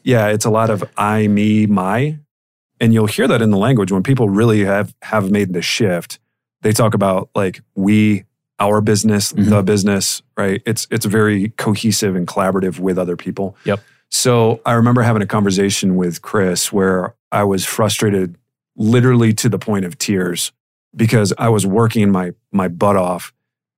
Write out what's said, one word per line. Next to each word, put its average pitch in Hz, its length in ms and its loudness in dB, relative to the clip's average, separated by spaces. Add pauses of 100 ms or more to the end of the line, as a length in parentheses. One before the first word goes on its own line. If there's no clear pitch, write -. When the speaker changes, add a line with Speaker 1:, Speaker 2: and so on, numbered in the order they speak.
Speaker 1:
Yeah, 113 260 2
it's 107 160 -2
a 120 60 0
lot 110 200 2
of 101 120 -2 (140)
I, 107 320 0
me, 107 380 2
my. 104 520 0 (600)
And 113 120 4
you'll 110 140 4
hear 190 220 0
that 139 120 2
in 110 120 2
the 101 40 2
language 101 360 2
when 95 100 0
people 110 260 0
really 107 360 2
have, 98 280 -2 (100)
have 98 280 -2
made 101 220 0
the 87 100 -4
shift. 90 560 -4 (440)
They 107 100 2
talk 110 220 2
about, 98 420 0
like, 95 240 -4 (160)
we, 104 480 2 (340)
our 104 220 2
business, 104 520 0
Speaker 2:
Mm-hmm. 101 180 0
Speaker 1:
the 104 120 4
business, 98 600 0 (140)
right? 98 300 -2
It's, - 240 -4
it's 113 160 -4
very 107 440 2
cohesive 104 640 -2
and 90 100 -4
collaborative 95 540 -2
with 92 180 -2
other 90 180 -2
people. 92 480 -8
Speaker 2:
Yep. 104 160 -2 (300)
Speaker 1:
So 117 560 2
I 123 60 0
remember 120 300 4
having 110 200 2
a 98 40 -4
conversation 98 680 0
with 90 280 -4
Chris 92 500 -2
where 95 420 0 (160)
I 107 140 0
was 98 200 -2
frustrated 98 720 -2 (400)
literally 120 580 4
to - 140 -2
the 95 100 -2
point 101 260 -4
of 87 140 -12
tears - 520 -4 (460)
because 110 420 2
I 120 100 0
was 107 180 2
working 107 440 2
my, 92 220 -2 (200)
my 92 160 -2
butt 98 280 0
off 90 360 -4 (460)